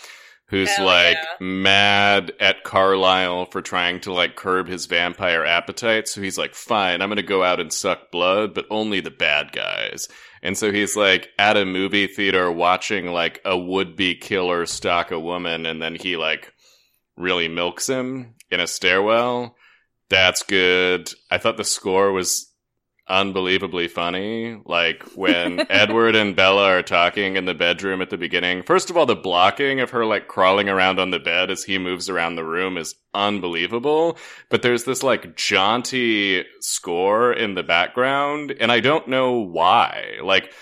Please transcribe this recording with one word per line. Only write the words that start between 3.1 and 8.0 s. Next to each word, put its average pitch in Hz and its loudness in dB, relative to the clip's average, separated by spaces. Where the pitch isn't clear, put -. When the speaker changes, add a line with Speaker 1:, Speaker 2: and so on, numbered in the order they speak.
Speaker 1:
for 95 -6
trying 90 -2
to, 98 -8
like, 87 0
curb 92 -2
his 87 -10
vampire 85 0
appetite. 110 -2
So - -10
he's 95 -6
like, 76 -6
"Fine, 95 0
I'm 98 -2
gonna 101 -4
go 95 0
out 90 2
and 80 -6
suck - -4